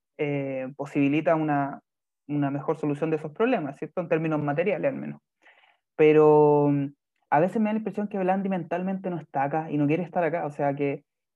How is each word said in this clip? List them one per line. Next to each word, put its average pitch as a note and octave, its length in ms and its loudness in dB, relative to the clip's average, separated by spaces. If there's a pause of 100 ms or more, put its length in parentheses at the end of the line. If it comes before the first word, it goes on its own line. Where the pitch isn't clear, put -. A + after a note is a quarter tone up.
(180)
eh, C#3 580 -4
posibilita D3 600 0
una, C#3+ 440 -2 (480)
una C#3+ 220 -2
mejor C#3+ 280 -4
solución D3+ 320 -2
de D#3+ 60 0
esos D3+ 160 -10
problemas, G#3+ 460 -2
¿cierto? D#3+ 220 -10
En E3+ 80 -6
términos D#3+ 340 0
materiales D#3 500 -2
al C3+ 60 -10
menos. D3 220 -12 (760)
Pero, D3+ 760 6
mm, C#3+ 160 0 (440)
a C#3+ 100 4
veces F#3+ 200 0
me G#3+ 60 0
da G#3+ 80 -2
la A3+ 40 -2
impresión G#3 300 -6
que G3+ 100 -6
Blandi F#3+ 300 0
mentalmente F#3 600 -4
no E3+ 80 -6
está C#3 260 -4
acá D#3+ 260 -4
y D3 80 -2
no D3 80 2
quiere D#3+ 160 0
estar F3 220 -4
acá, D#3+ 220 -2
o D3 40 -8
sea, C#3+ 240 -2
que, C#3+ 300 -4 (320)